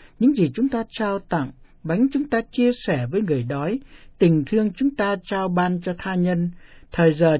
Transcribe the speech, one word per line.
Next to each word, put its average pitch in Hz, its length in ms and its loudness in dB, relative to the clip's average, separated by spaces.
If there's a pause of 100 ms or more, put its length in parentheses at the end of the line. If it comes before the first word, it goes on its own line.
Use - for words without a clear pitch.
(200)
những 277 160 4
gì 165 180 2
chúng 262 160 0
ta 233 200 -2
trao 202 300 -4
tặng, 165 320 -4 (320)
bánh 180 300 2
chúng 285 160 -2
ta 226 120 0 (100)
chia 240 200 2 (140)
sẻ 135 260 -2
với 190 100 0
người 151 220 0
đói, 143 360 -4 (400)
tình 160 260 4
thương 214 280 0
chúng 277 220 -2
ta 302 280 0
trao 285 260 -2
ban 180 320 0
cho 180 160 -6
tha 190 180 -6
nhân, 175 360 0 (400)
thời 165 220 4
giờ 160 260 2